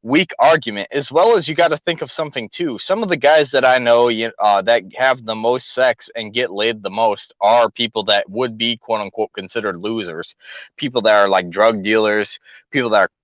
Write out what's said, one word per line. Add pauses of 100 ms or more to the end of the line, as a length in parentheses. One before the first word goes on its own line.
weak
argument,
as
well
as
you
gotta
think
of
something,
too.
Some
of
the
guys
that
I
know,
you,
uh,
that (140)
have
the
most
sex
and
get
laid
the
most
are
people
that
would
be,
quote-unquote,
considered
losers. (420)
People
that
are,
like,
drug
dealers, (320)
people
that
are (140)